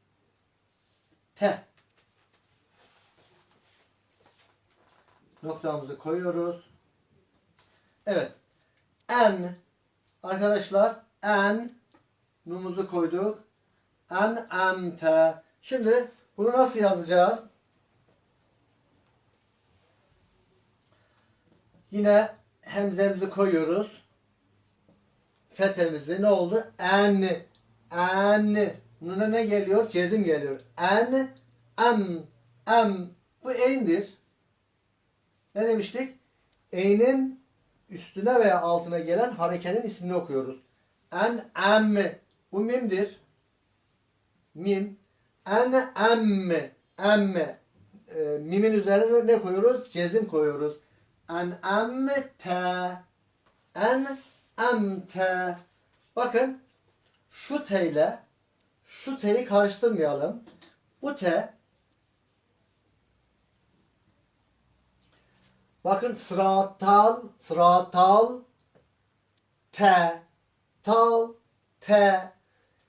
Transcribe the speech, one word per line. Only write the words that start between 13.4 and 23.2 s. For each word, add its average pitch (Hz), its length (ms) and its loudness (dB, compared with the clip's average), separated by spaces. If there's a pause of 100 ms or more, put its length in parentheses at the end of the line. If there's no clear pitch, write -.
En, 220 420 -2
em, 185 440 -2
te. 160 460 2 (200)
Şimdi 240 500 0 (240)
bunu 220 160 0
nasıl 247 280 2
yazacağız? 180 640 4 (4000)
Yine 208 440 4 (260)
hemzemizi 196 680 -2